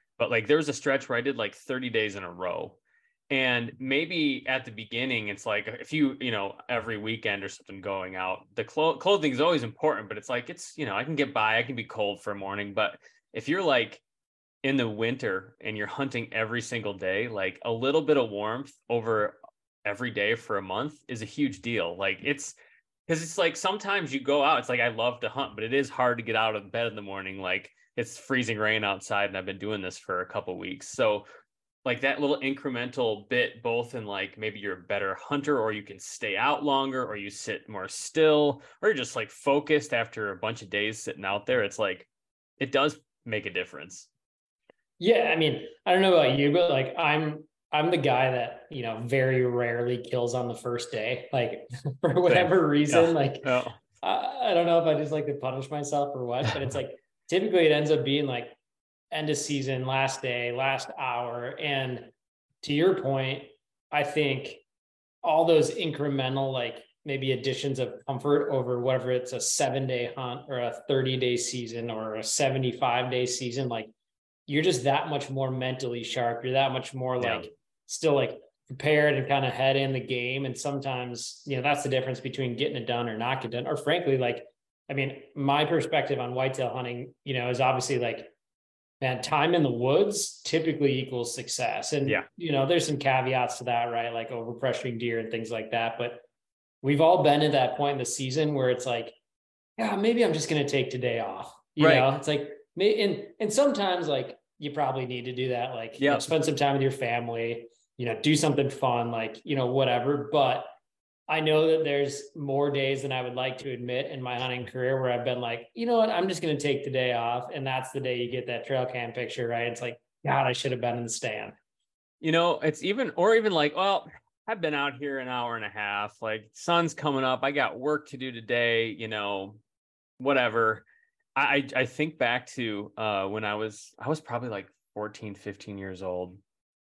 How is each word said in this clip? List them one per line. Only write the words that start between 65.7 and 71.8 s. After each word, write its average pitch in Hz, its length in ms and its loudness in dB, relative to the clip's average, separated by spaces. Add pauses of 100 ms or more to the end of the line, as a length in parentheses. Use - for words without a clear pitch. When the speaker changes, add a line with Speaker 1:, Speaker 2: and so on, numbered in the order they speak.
Speaker 2:
incremental, 135 840 -2
like, 123 300 -4 (220)
maybe 135 260 -2
additions 131 480 -2
of 120 140 -2 (120)
comfort 143 460 2
over 123 280 0
whatever, 127 320 0
it's 127 220 -2
a 117 80 -6
seven 135 460 0
day 120 280 -2
hunt 127 320 -8
or 131 120 -4
a 120 140 -2 (140)
thirty 131 300 2
day 123 200 2
season 117 520 -6